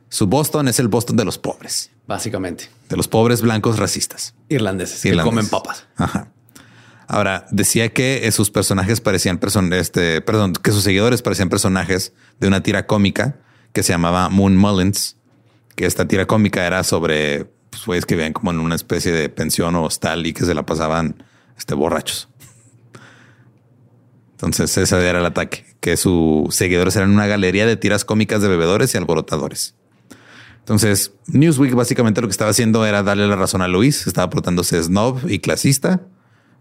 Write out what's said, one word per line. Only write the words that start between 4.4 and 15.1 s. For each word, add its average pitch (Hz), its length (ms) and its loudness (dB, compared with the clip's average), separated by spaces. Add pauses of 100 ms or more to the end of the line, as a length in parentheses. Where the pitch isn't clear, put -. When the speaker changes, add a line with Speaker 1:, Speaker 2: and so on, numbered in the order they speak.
Speaker 2:
Irlandeses, 98 520 -4
que - 80 0
Speaker 1:
Irlandeses. 104 400 2
Speaker 2:
comen - 0 -
papas. - 360 -6 (100)
Speaker 1:
Ajá. - 380 -4 (720)
Ahora, 98 440 -2
decía 113 400 0
que, 131 360 0
eh, 110 40 2
sus 104 200 0
personajes 101 500 0
parecían 92 360 0
person-, 92 360 0
este, 85 480 0
perdón, 107 320 0
que - 180 0
sus 104 120 0
seguidores 104 380 2
parecían 95 280 0
personajes 92 640 0 (260)
de 107 80 0
una 95 160 2
tira 101 240 0
cómica 107 500 0 (360)
que 101 100 0
se - 80 0
llamaba 87 380 2
Moon 98 260 4
Mullins, 98 640 2 (580)